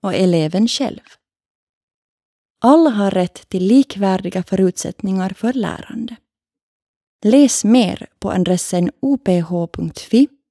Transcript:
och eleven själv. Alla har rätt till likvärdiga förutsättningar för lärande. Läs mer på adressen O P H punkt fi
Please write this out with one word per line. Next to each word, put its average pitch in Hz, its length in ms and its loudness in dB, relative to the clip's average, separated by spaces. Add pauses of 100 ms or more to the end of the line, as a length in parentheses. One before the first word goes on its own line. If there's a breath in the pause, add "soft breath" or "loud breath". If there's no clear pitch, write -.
och 196 120 -6
eleven 180 540 0
själv. - 320 -6 (1600)
Alla 311 260 6
har 202 200 0
rätt 185 380 -4
till 185 180 -4
likvärdiga 190 760 0
förutsättningar 190 880 -2
för 226 220 -4
lärande. 233 640 -8 (1080)
Läs 254 400 4
mer 214 420 2 (120)
på - 120 -6
adressen 180 600 0 (100)
O 269 180 0
P 180 220 0
H 170 320 -4
punkt - 280 -8
fi 262 280 2 (220)